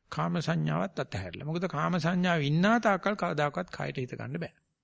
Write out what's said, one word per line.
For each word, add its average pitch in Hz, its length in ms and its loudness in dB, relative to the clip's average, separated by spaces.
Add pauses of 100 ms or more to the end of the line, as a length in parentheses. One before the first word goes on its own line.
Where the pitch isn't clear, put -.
කාම 170 300 -2
සංඥාවත් 160 640 0
අතහැරලා. 98 480 -8
මොකද 170 200 -2
කාම 165 280 -2
සංඥාව 180 480 2
ඉන්නා 170 360 4
තාක්කල් 202 360 2
කවදාකවත් 165 560 -2
කයට 143 280 -6
හිත 127 140 -6
ගන්න 120 240 -8
බෑ. 170 180 -8 (300)